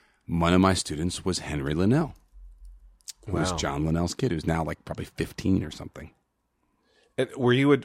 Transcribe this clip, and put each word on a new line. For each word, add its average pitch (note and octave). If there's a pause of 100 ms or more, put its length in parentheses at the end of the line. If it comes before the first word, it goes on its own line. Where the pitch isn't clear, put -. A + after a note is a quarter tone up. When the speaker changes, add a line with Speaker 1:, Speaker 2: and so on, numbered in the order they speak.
(260)
Speaker 1:
one E2+
of F#2
my F#2+
students E2+
was F#2
Henry D2
Linnell, A#2 (1120)
who F#2+
was E2+
Speaker 2:
Wow. E2
Speaker 1:
John C#2+
Linnell's E2
kid, B2
who's D#2
now, E2
like, D#2
probably -
fifteen F2+
or D2+
something. - (1080)
Speaker 2:
And C3+
were B2
you C#3
a, C3